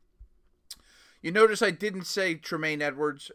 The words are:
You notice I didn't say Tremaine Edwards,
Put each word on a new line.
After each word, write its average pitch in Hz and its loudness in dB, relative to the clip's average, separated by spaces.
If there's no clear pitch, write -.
You 160 -4
notice 214 6
I 202 4
didn't 185 -6
say 185 -2
Tremaine 156 -4
Edwards, 143 -4